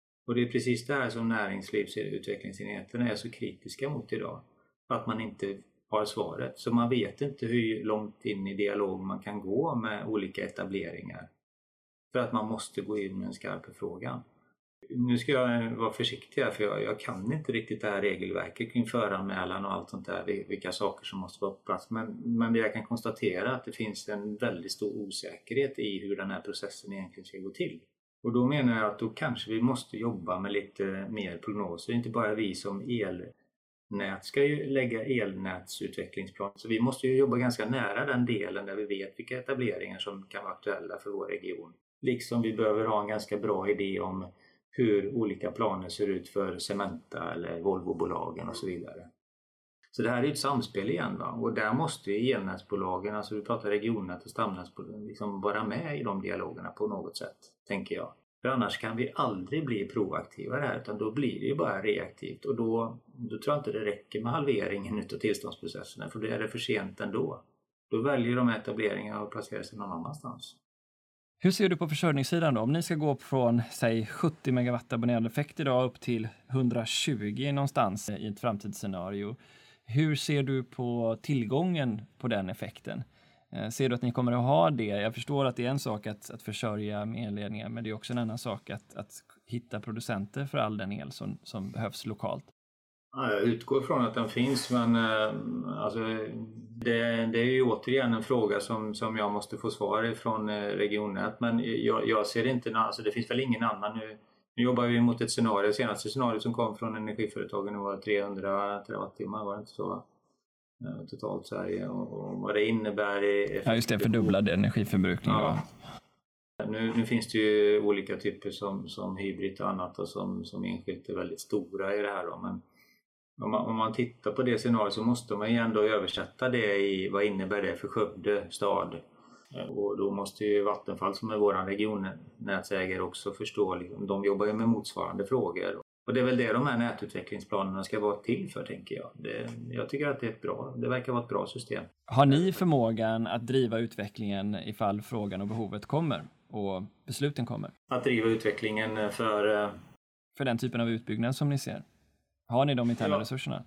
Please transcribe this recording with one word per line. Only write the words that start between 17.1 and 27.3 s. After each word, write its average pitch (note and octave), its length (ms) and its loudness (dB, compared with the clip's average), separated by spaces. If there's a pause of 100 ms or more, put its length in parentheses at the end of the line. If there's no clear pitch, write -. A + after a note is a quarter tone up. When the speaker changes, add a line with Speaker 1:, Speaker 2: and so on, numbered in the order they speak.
Speaker 1:
inte D3+ 180 -4
riktigt A2+ 300 -2
det G#2+ 80 0
här G2 120 0
regelverket F#2 720 -2
kring A#2+ 120 4
föranmälan G2 800 0
och G2 80 -2
allt F2+ 160 -4
sånt F#2+ 160 -10
där, F#2 200 -4
vil-, G2 220 -2
vilka F#2 240 -4
saker - 340 -2
som G2 140 -8
måste F2+ 220 -10
vara G2 100 0
på - 140 -12
plats. F#2 240 -4
Men, A2+ 360 -6
men A#2 280 4
det A2+ 60 6
jag A2 140 2
kan G#2+ 120 -6
konstatera G#2+ 640 0
är C3 40 0
att B2 120 -6
det - 60 -10
finns G#2+ 380 -6
en G#2 260 -4
väldigt F#2+ 360 -2
stor E2+ 300 -4
osäkerhet A#2 800 -4
i G2+ 200 -2
hur G2 160 -4
den G2 160 -4
här F2+ 100 -6
processen - 520 -10
egentligen F#2+ 320 -12
ska - 120 -16